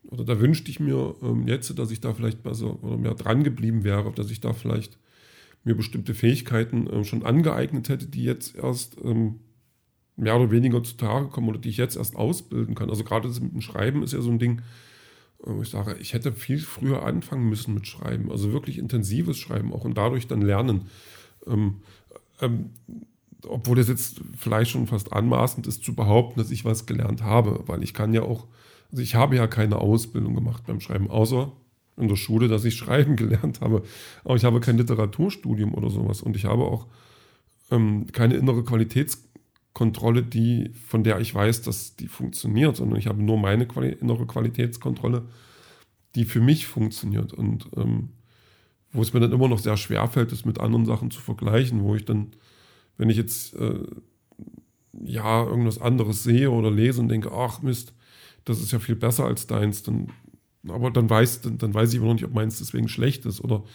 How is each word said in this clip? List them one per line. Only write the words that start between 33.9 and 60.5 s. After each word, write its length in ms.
Aber 120
ich 100
habe 140
kein 180
Literaturstudium 960
oder 160
sowas 320
und 140
ich 100
habe 180
auch, 240
ähm, 420
keine 240
innere 280
Qualitätskontrolle, 1600
die, 480
von 160
der 160
ich 160
weiß, 280
dass 320
die 120
funktioniert, 680
sondern 200
ich 100
habe 140
nur 160
meine 300
Quali-, 320
innere 260
Qualitätskontrolle, 1000
die 100
für 140
mich 260
funktioniert 680
und, 420
ähm, 340
wo 80
es 120
mir 60
dann 140
immer 160
noch 100
sehr 180
schwer 300
fällt, 240
das 140
mit 140
anderen 260
Sachen 260
zu 80
vergleichen, 640
wo 100
ich 120
dann, 260
wenn 140
ich 80
jetzt, 380
äh, 300
ja, 400
irgendwas 360
anderes 440
sehe 260
oder 220
lese 300
und 80
denke, 240
"Ach 280
Mist, 320
das 160
ist 100
ja 80
viel 160
besser 300
als 200
deins", 380
dann, 240